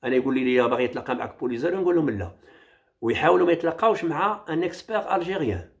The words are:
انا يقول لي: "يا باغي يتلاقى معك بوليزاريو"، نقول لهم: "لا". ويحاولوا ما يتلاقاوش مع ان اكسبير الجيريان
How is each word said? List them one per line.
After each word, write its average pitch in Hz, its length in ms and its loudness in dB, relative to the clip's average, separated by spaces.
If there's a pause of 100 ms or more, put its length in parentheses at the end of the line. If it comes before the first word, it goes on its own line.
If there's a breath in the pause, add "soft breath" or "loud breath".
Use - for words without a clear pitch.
انا 127 120 0
يقول 127 200 2
لي: 127 180 2
"يا 123 140 6
باغي 123 160 2
يتلاقى 123 320 -4
معك 117 240 -8
بوليزاريو"، 143 420 -2
نقول 175 140 2
لهم: 156 140 2
"لا". 95 220 -6 (720 soft breath)
ويحاولوا 175 440 2
ما 175 60 4
يتلاقاوش 165 520 0
مع 180 460 -2
ان 165 140 0
اكسبير 190 520 -4
الجيريان 165 540 -2 (120)